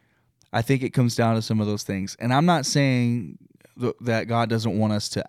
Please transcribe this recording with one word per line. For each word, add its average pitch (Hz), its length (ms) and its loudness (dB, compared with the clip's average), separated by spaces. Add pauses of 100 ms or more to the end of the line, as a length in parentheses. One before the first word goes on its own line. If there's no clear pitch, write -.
(520)
I 110 100 0
think 131 200 0
it 123 80 -2
comes 120 260 2
down 113 180 2
to 113 80 0
some 110 180 0
of 104 60 0
those 104 160 -2
things. 98 380 -6
And 120 120 0
I'm 147 140 4
not 165 200 2
saying 123 720 0 (420)
th-, 120 220 -2
that 113 260 -2
God 117 200 2
doesn't 110 300 -2
want 107 140 2
us 104 180 -2
to - 180 -4